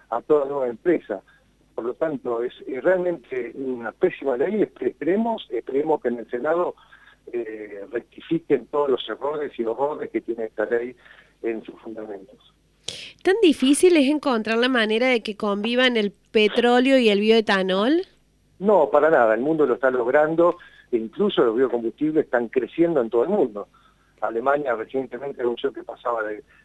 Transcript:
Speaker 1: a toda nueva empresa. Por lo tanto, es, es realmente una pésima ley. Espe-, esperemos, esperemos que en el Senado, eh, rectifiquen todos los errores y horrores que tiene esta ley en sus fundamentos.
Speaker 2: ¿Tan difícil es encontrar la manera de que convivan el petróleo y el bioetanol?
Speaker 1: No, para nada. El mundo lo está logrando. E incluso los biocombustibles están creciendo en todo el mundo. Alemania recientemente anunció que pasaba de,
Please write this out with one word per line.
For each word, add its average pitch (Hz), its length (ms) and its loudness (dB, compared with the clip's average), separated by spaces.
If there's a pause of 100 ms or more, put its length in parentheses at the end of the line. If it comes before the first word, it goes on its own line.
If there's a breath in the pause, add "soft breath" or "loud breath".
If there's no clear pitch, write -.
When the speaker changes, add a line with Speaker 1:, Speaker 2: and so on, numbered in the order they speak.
Speaker 1:
a 117 140 -4
toda 147 240 2
nueva 135 220 -4
empresa. 113 520 -2 (580 soft breath)
Por 113 80 -6
lo 123 80 -4
tanto, 123 480 -4
es, 123 100 -6 (140)
es 131 160 -8
realmente 180 720 -2
una 123 380 -8
pésima 139 440 -2
ley. 185 260 -2
Espe-, - 260 -4
esperemos, 214 600 -4
esperemos 139 540 -4
que 123 60 -2
en 120 100 -4
el 110 100 -14
Senado, 151 460 -4 (580 soft breath)
eh, 107 600 -10
rectifiquen 120 720 -4
todos 147 240 -2
los - 180 -2
errores 139 480 -6
y 117 80 -4
horrores 131 460 -4
que 113 100 -4
tiene 113 260 -8
esta 107 180 -4
ley 120 320 -4 (440 soft breath)
en 113 220 -6
sus - 180 -18
fundamentos. 107 720 -16 (720 loud breath)
Speaker 2:
¿Tan 381 200 2
difícil 320 540 4
es 277 140 4
encontrar 226 480 0
la 247 100 2
manera 226 380 0
de 247 160 2
que 196 140 -8
convivan 233 600 0
el 208 140 0
petróleo 240 880 4
y 226 120 6
el 202 100 4
bioetanol? 214 880 2 (500)
Speaker 1:
No, 185 320 4
para 147 180 4
nada. 123 260 6
El 117 80 -2
mundo 151 220 2
lo 123 100 2
está 131 180 0
logrando. 156 640 2 (340 loud breath)
E 120 60 -2
incluso 143 480 0
los 110 100 2
biocombustibles 127 720 0
están 120 240 -2
creciendo 160 520 0
en 113 80 -2
todo 120 140 2
el - 60 0
mundo. 127 400 -2 (520 soft breath)
Alemania 123 540 -2
recientemente 127 680 -8
anunció 120 300 -4
que - 120 -14
pasaba 117 400 -6
de, 104 180 -10 (220 soft breath)